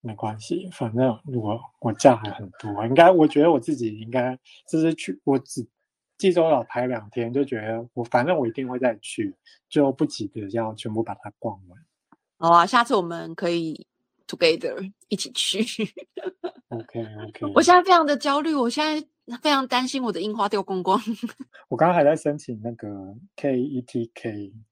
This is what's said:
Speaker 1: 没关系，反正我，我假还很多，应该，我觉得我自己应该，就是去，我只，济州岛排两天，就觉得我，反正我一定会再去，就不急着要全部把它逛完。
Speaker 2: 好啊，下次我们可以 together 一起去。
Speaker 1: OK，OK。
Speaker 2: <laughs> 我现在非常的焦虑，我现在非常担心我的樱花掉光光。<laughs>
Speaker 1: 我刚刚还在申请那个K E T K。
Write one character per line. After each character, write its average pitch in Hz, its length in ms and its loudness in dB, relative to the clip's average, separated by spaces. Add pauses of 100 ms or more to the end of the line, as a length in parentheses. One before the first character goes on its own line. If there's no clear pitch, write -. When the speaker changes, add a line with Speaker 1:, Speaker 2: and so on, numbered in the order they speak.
Speaker 1:
没 113 140 -10
关 107 240 -8
系， 185 340 -6
反 113 220 -6
正 131 120 2 (280)
我， 107 260 -4 (200)
我 117 120 -2
假 127 220 6
还 107 160 -8
很 95 260 -14
多， 104 300 -6
应 131 80 0
该， 170 160 10
我 156 160 6
觉 147 160 4
得 170 80 6
我 139 80 4
自 147 160 -4
己 110 240 -6
应 113 100 -12
该， 127 260 -2 (320)
就 160 120 -2
是 165 160 2
去， - 300 -10
我 139 120 2
只， - 260 -8 (540)
济 185 160 2
州 165 160 4
岛 147 140 4
排 123 240 -4
两 113 240 -6
天， 117 200 -4
就 135 140 0
觉 117 160 -6
得 113 320 -6
我， 120 100 -6
反 120 220 0
正 175 100 0
我 131 120 0
一 117 40 -2
定 131 160 -6
会 123 120 -6
再 120 240 0
去， 101 320 -8 (340)
就 139 220 4
不 135 120 -2
急 117 260 -6
着 101 200 -10
要 110 240 -4
全 110 180 -10
部 110 120 -2
把 98 100 -8
它 101 240 -16
逛 101 300 -8
完。 87 120 -20 (600)
Speaker 2:
好 165 100 0
啊， 170 160 8
下 240 180 2
次 240 120 0
我 185 80 2
们 165 320 -10
可 175 160 -2
以 165 340 -4 (400)
together 165 680 0 (180)
一 208 60 -2
起 - 180 -8
去。 - 300 -2 (1080)
Speaker 1:
OK，OK。 113 840 -10
Speaker 2:
<laughs> - 20 -
我 330 80 8
现 349 120 8
在 359 100 8
非 370 80 2
常 330 140 6
的 285 100 2
焦 285 240 -2
虑， 311 140 -2
我 247 160 0
现 302 160 -2 (420)
在 240 140 -12
非 311 80 0
常 269 180 2
担 254 180 0
心 262 160 -4
我 233 100 -2
的 175 100 -4
樱 214 120 -4
花 208 140 0
掉 202 160 0
光 185 180 -4
光。 190 160 2
<laughs> - 680 -8
Speaker 1:
我 135 80 -4
刚 156 140 4
刚 180 40 2
还 160 120 4
在 151 100 6
申 151 220 -2
请 120 260 -10
那 120 100 -6
个 110 140 -12 (480)
K 135 240 -2
E 131 220 -4
T 117 320 -6
K。 104 400 -10 (180)